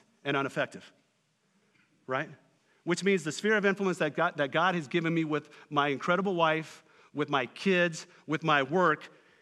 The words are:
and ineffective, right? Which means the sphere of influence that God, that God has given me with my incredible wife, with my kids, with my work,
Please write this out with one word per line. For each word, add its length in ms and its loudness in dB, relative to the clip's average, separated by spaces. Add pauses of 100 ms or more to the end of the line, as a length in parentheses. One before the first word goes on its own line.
(240)
and 120 -2
ineffective, 560 -4 (1160)
right? 220 -4 (540)
Which 200 -2
means 200 2
the 80 -4
sphere 240 0
of 100 2
influence 340 0
that 160 0
God, 220 0
that 140 -2
God 240 2
has 120 -4
given 260 -2
me 100 0
with 260 -4 (200)
my 200 0
incredible 460 0
wife, 480 -2 (300)
with 160 -4
my 180 0
kids, 600 0 (180)
with 180 -4
my 200 4
work, 480 2 (300)